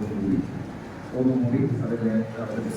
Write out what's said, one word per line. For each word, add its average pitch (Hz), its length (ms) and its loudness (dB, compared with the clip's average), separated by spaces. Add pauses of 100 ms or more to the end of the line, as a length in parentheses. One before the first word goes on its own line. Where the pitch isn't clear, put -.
കൂടി 95 280 2 (840)
ഒന്നുകൂടി 127 420 4 (220)
അതിന്റെ 113 280 0 (260)
നടത്തിപ്പ് 110 380 -4